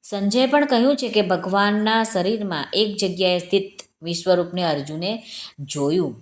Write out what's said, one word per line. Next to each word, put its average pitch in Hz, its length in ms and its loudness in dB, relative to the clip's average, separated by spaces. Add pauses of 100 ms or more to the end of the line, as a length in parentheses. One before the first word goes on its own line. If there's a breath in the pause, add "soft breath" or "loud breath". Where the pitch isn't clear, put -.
સંજયે 202 420 2
પણ 285 260 2
કહ્યું 254 240 4
છે 254 120 -2
કે 208 140 2
ભગવાનના 202 800 2
શરીરમાં 196 680 -2
એક 208 240 0
જગ્યાએ 180 420 0
સ્થિત 190 460 -2 (180)
વિશ્વરૂપને 175 640 0
અર્જુને 156 480 -4 (480 loud breath)
જોયું. 143 600 -2